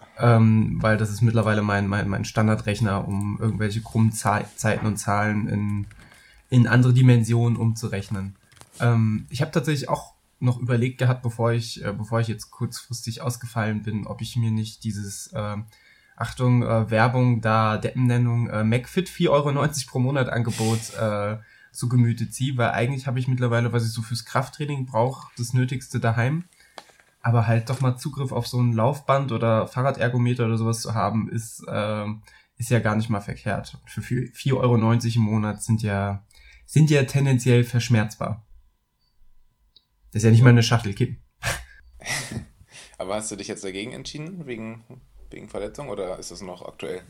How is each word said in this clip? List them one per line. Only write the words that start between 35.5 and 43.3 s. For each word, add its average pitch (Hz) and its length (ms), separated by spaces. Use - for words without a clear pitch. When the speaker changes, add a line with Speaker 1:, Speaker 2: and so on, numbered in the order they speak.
Speaker 1:
sind 113 200
ja, 101 420
sind 151 240
ja 147 120
tendenziell 127 600
verschmerzbar. 110 840
Das 107 80
ist 110 40
ja 113 60
nicht 113 100
Speaker 2:
Ja. 123 40
Speaker 1:
mal 123 60
eine 120 120
Schachtel 113 320
Kippen. 120 240
Speaker 2:
<laughs> - 1080
Aber 95 180
hast 107 140